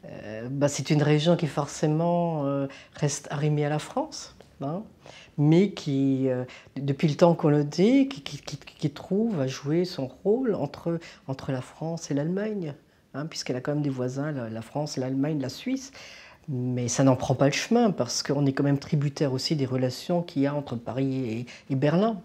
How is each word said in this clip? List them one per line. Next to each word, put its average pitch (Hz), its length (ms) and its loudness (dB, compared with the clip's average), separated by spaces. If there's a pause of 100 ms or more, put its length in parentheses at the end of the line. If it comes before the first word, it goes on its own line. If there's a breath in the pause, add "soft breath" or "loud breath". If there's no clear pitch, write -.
euh, 110 440 -10
ben 139 180 2
c'est 143 200 -2
une 147 140 6
région 151 340 6
qui 165 100 -2
forcément, 160 1000 0
euh, 139 200 0 (280 loud breath)
reste - 360 -2
arrimée 147 360 0
à - 20 0
la 151 100 0
France, - 580 -8 (260)
hein, 165 220 -6 (520 loud breath)
mais 165 360 6
qui, 135 580 0
euh, 127 140 -2 (320 loud breath)
depuis 139 320 0
le 143 60 2
temps 170 200 6
qu'on 160 160 2
le 147 120 4
dit, 226 460 4
qui, - 140 -12
qui, - 160 -12
qui, - 180 -12
qui - 340 -6
trouve 208 480 -2
à 131 80 0
jouer 147 380 -2
son 143 220 -6 (180)
rôle 220 300 2
entre, 165 440 -4 (300 loud breath)
entre 135 240 -6
la 127 80 -2
France 160 500 -8
et 147 40 -2
l'Allemagne, 180 580 -2 (400 soft breath)
hein, 143 140 -6
puisqu'elle - 300 -6
a 127 40 -4
quand 147 140 -4
même 147 80 0
des 143 80 0
voisins, 131 420 -4
la, 123 160 -6
la 110 140 -8
France, 147 340 -6
l'Allemagne, 135 460 -2
la 127 80 -4
Suisse. - 420 -6 (560 loud breath)
Mais 123 400 -2
ça 139 160 2
n'en 131 120 8
prend - 180 0
pas 139 120 4
le 143 60 4
chemin, 226 380 2
parce - 320 -2
qu'on 143 240 2
est 135 80 2
quand 143 100 2
même 143 140 4
tributaire 143 560 0
aussi 143 220 -2
des 135 100 0
relations 131 560 -2
qu'il 156 180 -4
y 135 60 4
a 143 80 -2
entre 139 200 -4
Paris 131 420 -2 (140)
et, 120 160 -4 (220 loud breath)
et 139 80 -2
Berlin 175 480 2